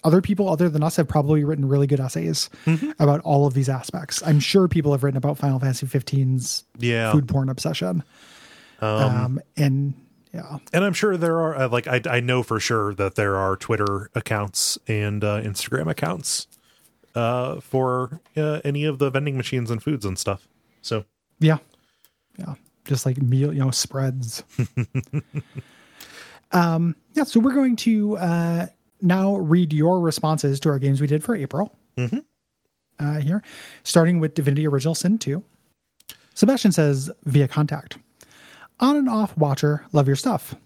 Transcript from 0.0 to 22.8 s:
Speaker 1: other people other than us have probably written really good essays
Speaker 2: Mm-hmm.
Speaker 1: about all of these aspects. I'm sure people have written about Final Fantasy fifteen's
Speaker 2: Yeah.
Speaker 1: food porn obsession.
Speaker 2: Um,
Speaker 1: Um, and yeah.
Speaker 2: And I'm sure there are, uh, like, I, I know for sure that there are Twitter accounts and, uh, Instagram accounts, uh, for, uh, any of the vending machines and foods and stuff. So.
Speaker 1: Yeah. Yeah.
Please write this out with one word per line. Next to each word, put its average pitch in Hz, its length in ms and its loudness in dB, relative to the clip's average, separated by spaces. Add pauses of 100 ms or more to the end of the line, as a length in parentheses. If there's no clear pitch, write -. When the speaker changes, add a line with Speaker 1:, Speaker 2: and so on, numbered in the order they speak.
Speaker 1:
other 165 180 6
people 196 260 0
other 170 220 2
than 151 120 0
us 165 140 0
have 151 100 2
probably 147 380 2
written 143 240 -2
really 143 180 2
good 139 140 2
essays 160 480 -4 (160)
Speaker 2:
Mm-hmm. 165 340 0
Speaker 1:
about 143 220 4
all 143 260 2
of 135 80 2
these 131 140 0
aspects. - 560 -6
I'm 151 160 4
sure 185 280 4
people 147 240 2
have 135 120 0
written 135 140 0
about 139 200 -2
Final 135 220 0
Fantasy 131 260 -2
fifteen's 131 760 -2 (140)
Speaker 2:
Yeah. 117 340 0
Speaker 1:
food 143 160 4
porn 135 220 0
obsession. 165 520 -4 (760)
Speaker 2:
Um, 110 80 -2 (140)
Speaker 1:
Um, 123 380 0 (160)
and 139 380 0 (380)
yeah. 151 260 -14 (140)
Speaker 2:
And 170 100 2
I'm 202 120 0
sure 196 240 0
there 165 200 0
are, 160 180 -2
uh, 131 120 0
like, 120 180 0
I, 127 220 2
I 123 120 0
know 123 220 0
for 113 160 -2
sure 104 360 -2
that 98 220 -2
there 101 200 0
are 95 200 0
Twitter 101 580 -4
accounts - 640 -4 (100)
and, 104 340 -2
uh, 104 200 -2
Instagram 131 480 -4
accounts, 160 560 -6 (680)
uh, 123 460 -4
for, 127 580 -2 (160)
uh, 151 300 -2
any 147 220 -2
of 139 120 -2
the 139 120 2
vending 139 260 -2
machines 123 340 -4
and 117 120 -4
foods 131 240 -4
and 95 120 -4
stuff. - 300 -6 (320)
So. 107 240 -6 (340)
Speaker 1:
Yeah. 156 200 2 (800)
Yeah. 156 160 -12 (320)